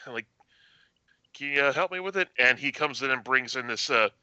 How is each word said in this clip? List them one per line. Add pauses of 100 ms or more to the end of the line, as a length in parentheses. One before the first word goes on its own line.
I'm
like, (1040)
"Can
you,
uh,
help
me
with
it?"
And
he
comes
in
and
brings
in
this,
uh, (120)